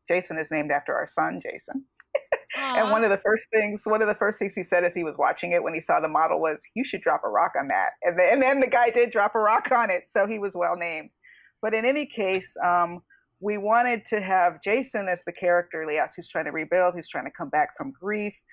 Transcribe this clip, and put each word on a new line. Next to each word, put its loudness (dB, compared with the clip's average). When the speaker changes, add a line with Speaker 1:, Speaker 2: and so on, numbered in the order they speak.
Speaker 1:
Jason -2
is -6
named -2
after -2
our -2
son, -4
Jason. -12
<laughs> -8
And 0
Speaker 2:
Aw. 2
Speaker 1:
one 4
of 4
the 4
first 0
things, 0
one 2
of 2
the 0
first -2
things -4
he -6
said 2
as 0
he -4
was -6
watching 0
it 2
when -4
he -6
saw 2
the -2
model 2
was, -2
"You -4
should -8
drop 0
a -2
rock 2
on -4
that." 0
And 0
then, 6
and 4
then 4
the 4
guy 4
did 4
drop 2
a 2
rock 2
on 2
it, -2
so 2
he -6
was -6
well 0
named. -8
But 0
in 0
any 0
case, -4
um, 0
we -4
wanted 0
to -2
have 2
Jason -2
as -2
the -8
character, 0
yes, -2
who's -16
trying -4
to -6
rebuild, 0
who's -12
trying -6
to -10
come -8
back 0
from -8
grief. -6